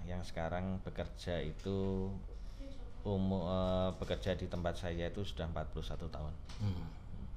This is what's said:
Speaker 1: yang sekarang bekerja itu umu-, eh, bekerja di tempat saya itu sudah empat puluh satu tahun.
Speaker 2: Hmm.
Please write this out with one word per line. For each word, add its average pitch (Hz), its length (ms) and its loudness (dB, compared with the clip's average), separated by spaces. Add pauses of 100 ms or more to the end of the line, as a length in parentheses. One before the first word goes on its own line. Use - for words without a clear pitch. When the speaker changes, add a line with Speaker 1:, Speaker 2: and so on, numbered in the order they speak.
Speaker 1:
yang 87 180 -2
sekarang 87 580 0
bekerja 87 600 -2
itu 95 720 0 (880)
umu-, 95 400 4
eh, 92 520 4
bekerja 87 380 0
di 87 140 0
tempat 87 320 0
saya 87 260 0
itu 85 180 0
sudah 90 220 0
empat 80 220 0
puluh 78 160 -2
satu 78 240 -2
tahun. 76 240 -2 (260)
Speaker 2:
Hmm. 87 300 2 (500)